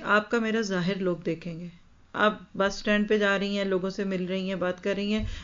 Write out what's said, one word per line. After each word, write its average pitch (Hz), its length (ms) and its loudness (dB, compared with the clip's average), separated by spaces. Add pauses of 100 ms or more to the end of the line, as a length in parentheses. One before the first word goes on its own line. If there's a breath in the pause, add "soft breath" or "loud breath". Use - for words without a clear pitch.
(100)
आपका 208 300 4
मेरा 220 220 0
जाहिर 190 380 0
लोग 175 220 0
देखेंगे। 170 480 -6 (440)
आप - 320 2 (100)
बस 196 220 0
स्टैंड 208 300 2
पे 214 100 4
जा 202 180 4
रही 202 200 -2
हैं, 202 80 0
लोगों 190 260 0
से 196 140 -4
मिल 185 220 -2
रही 185 220 -2
हैं, 190 120 -2
बात 180 200 -2
कर 196 160 0
रही 202 160 -2
हैं, 214 140 0 (160 loud breath)